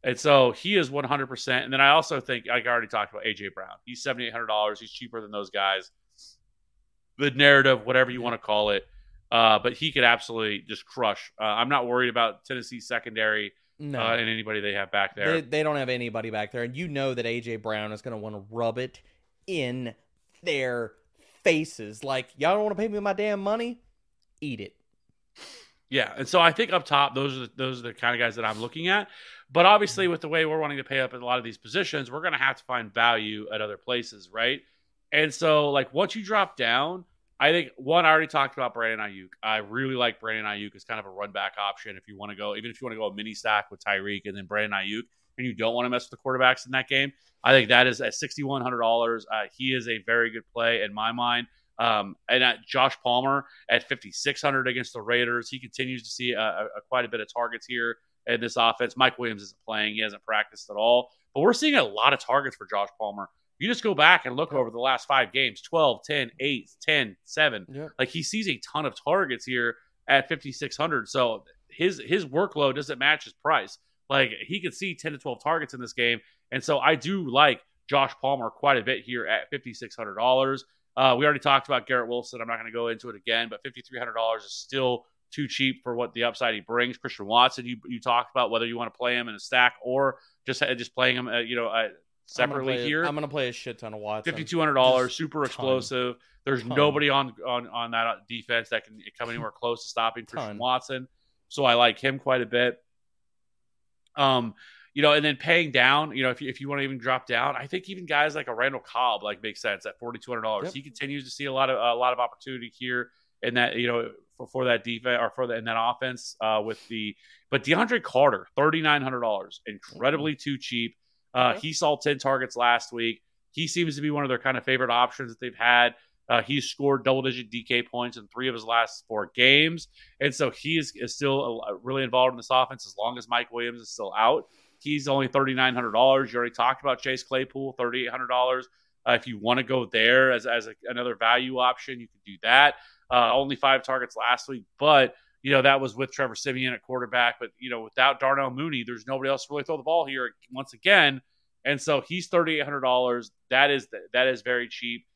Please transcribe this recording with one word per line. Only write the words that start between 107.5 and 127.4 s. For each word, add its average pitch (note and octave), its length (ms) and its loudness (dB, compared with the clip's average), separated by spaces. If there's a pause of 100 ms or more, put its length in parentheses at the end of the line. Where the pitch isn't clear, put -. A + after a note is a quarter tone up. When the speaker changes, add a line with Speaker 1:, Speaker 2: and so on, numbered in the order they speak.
Speaker 1:
I C3 100 -8
think F#3 220 -8
even F#3 180 -12
guys D3 280 2
like D3 140 -6
a A#2+ 60 -6
Randall C3 260 -2
Cobb, A#2 420 -2
like, G#2 200 -6
makes G#2+ 180 -10
sense G2+ 260 -4
at G2+ 120 -12
forty-two A#2+ 320 -12
hundred A2+ 120 -6
dollars. G#2+ 240 -4
Speaker 2:
Yep. - 80 -10
Speaker 1:
He C#3 80 -10
continues C#3 420 -10
to B2+ 60 -16
see - 140 -10
a C#3 80 -6
lot C3 180 2
of, C3 60 0
a A#2+ 220 0
lot B2 140 2
of A#2+ 60 -4
opportunity A#2+ 580 -6
here B2 340 -6 (320)
in A#2+ 120 -2
that, B2 220 2
you A#2+ 100 -2
know, A#2+ 240 -2 (260)
for, A#2 120 -14
for C3 160 -4
that A#2+ 180 2
defense A#2+ 380 -4
or A2+ 100 -2
for B2+ 160 -4
the, A#2 100 -6
in A2+ 100 -8
that A2+ 120 -2
offense, B2 640 -4
uh, A2 240 2
with A2 240 -8
the, G#2+ 260 -8 (360)
but C3+ 120 -2
DeAndre G#3+ 400 0
Carter, B2+ 540 2
thirty-nine D3+ 460 2
hundred C3 180 -4
dollars, G#2 460 -4
incredibly C#3+ 680 -4
too C#3 240 -8
cheap. A#2 380 -6 (380)
Uh, B2 200 4
Speaker 2:
Yep. A2 80 -8
Speaker 1:
he D#3 100 -6
saw D3+ 240 0
ten C#3+ 220 -2
targets C3 380 -2
last A#2+ 360 2
week. A#2 300 -4 (300)
He D#3 160 -6
seems D#3+ 280 -2
to D3 60 -6
be D3+ 80 -2
one D3 140 -2
of C3+ 40 -4
their B2 100 0
kind C3 180 0
of A2+ 80 -6
favorite C3 260 0
options A#2+ 400 2
that A2+ 100 -18
they've B2 140 -10
had. A#2+ 400 6 (340)
Uh, A#2 140 4
he's C#3 260 -2
scored C#3 360 0
double-digit C3 460 0